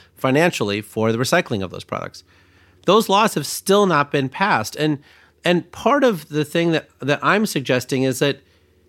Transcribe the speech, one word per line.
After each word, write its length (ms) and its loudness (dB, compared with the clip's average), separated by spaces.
financially 640 0
for 300 -4
the 80 -2
recycling 460 -2
of 80 -12
those 100 -14
products. 400 -10
Those 220 4
laws 260 2
have 120 -4
still 400 2
not 260 0
been 160 0
passed. 480 -2
And, 240 -2
and 280 2
part 320 2
of 240 0
the 160 -2
thing 260 0
that, 180 -2
that 240 -2
I'm 200 2
suggesting 600 -2
is 160 0
that 180 0